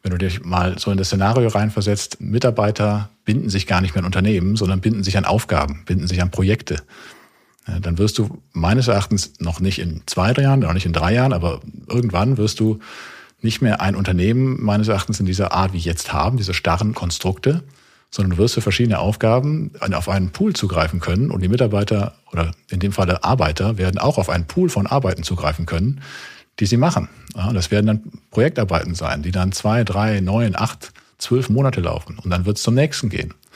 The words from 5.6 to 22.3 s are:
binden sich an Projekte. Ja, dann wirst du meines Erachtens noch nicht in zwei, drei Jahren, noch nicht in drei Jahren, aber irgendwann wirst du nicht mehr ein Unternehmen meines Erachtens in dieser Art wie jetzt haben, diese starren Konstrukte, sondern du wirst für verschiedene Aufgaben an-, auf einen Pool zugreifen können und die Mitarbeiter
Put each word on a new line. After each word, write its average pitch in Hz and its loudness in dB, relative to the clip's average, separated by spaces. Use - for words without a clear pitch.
binden 87 0
sich 90 0
an 87 2
Projekte. - 0
Ja, 87 -4
dann 85 -2
wirst 107 2
du - -2
meines 113 2
Erachtens 101 0
noch 85 -4
nicht 92 0
in 82 -6
zwei, 95 0
drei 139 2
Jahren, 139 4
noch 82 2
nicht 92 0
in 85 0
drei 82 2
Jahren, 127 2
aber 85 -2
irgendwann 117 0
wirst 104 0
du 110 2
nicht 110 -2
mehr 113 2
ein 98 0
Unternehmen 104 2
meines 107 2
Erachtens 101 -2
in 98 2
dieser 92 0
Art 95 0
wie 90 -2
jetzt 82 -4
haben, 120 0
diese 95 -2
starren 107 0
Konstrukte, 95 -2
sondern 92 0
du - -2
wirst 113 2
für 113 0
verschiedene 104 2
Aufgaben 131 0
an-, 95 -2
auf - -2
einen 92 0
Pool 202 0
zugreifen 82 0
können 107 0
und 92 -2
die 92 2
Mitarbeiter 104 2